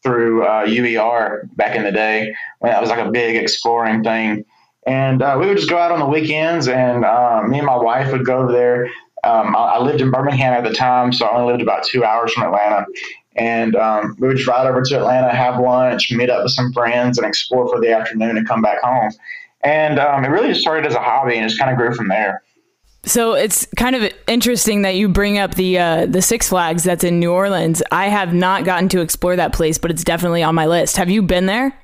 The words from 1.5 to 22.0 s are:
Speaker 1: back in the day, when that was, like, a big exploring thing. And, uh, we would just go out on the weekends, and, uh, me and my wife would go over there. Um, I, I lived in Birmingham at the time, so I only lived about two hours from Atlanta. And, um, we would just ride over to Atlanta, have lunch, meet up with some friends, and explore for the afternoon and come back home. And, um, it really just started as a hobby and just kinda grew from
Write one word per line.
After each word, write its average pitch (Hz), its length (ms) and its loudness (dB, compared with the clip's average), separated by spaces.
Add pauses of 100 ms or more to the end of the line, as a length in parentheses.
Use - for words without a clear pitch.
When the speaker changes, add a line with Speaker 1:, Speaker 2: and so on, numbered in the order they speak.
Speaker 1:
back 113 220 -2
in 107 80 -2
the 101 80 -2
day, 107 420 -2 (240)
when 117 140 0
that 107 80 2
was, 113 100 -2
like, 117 80 -2
a 107 140 -4
big 117 240 0
exploring 113 640 0
thing. 110 420 -2 (400)
And, 131 380 0
uh, 135 160 2
we 175 80 2
would 196 100 2
just 156 140 -2
go 170 80 0
out 170 140 2
on 160 80 0
the 143 60 0
weekends, 156 600 0
and, 123 380 2
uh, 117 420 2
me 131 120 0
and 143 80 -2
my 127 100 2
wife 123 340 0
would 127 160 -2
go 127 120 2
over 127 120 0
there. 123 360 2 (360)
Um, 113 320 2
I, 117 220 2
I 120 60 0
lived 139 180 0
in 131 100 2
Birmingham 131 420 0
at 120 120 0
the 110 100 -2
time, 127 380 2
so 120 140 0
I 110 100 2
only 123 160 2
lived 120 100 0
about 104 220 -2
two 123 200 0
hours 113 280 0
from 117 100 -2
Atlanta. 104 440 0 (500)
And, 113 400 0
um, 107 420 0
we 127 80 0
would 131 100 2
just 127 120 -2
ride 127 180 2
over 127 160 0
to 131 160 0
Atlanta, 123 340 2
have 123 280 0
lunch, 123 500 0
meet 123 180 0
up 107 140 0
with - 100 -2
some 123 200 -2
friends, 123 460 0
and 110 80 0
explore 127 420 -2
for 123 120 -2
the 113 120 2
afternoon 110 440 -2
and 110 120 -2
come 113 140 0
back 104 200 0
home. 120 300 0 (500)
And, 151 380 2
um, 139 240 2
it 131 40 -2
really 202 200 2
just 190 140 -2
started 156 240 0
as 123 100 -2
a - 40 0
hobby 120 360 0
and 110 120 -2
just 110 120 -4
kinda 131 160 0
grew 120 180 0
from 110 140 -6